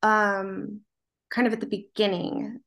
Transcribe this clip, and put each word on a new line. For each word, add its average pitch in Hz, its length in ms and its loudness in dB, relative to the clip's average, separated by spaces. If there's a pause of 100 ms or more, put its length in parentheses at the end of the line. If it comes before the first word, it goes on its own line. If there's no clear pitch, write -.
um, 208 800 2 (480)
kind 240 180 2
of 220 60 0
at 220 60 -2
the - 80 -6
beginning, 202 1000 -2